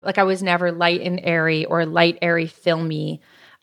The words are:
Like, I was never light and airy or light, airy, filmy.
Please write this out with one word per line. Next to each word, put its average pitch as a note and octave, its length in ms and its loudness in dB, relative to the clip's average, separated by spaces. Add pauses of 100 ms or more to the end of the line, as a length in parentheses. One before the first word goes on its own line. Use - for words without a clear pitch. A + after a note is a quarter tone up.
Like, F#3+ 160 -6
I G3 60 4
was F#3+ 200 0
never F3 280 0
light E3+ 300 0
and F3+ 220 -4
airy D#3+ 420 0
or E3 200 0
light, E3+ 360 2
airy, E3+ 260 0
filmy. D#3 720 -4 (420)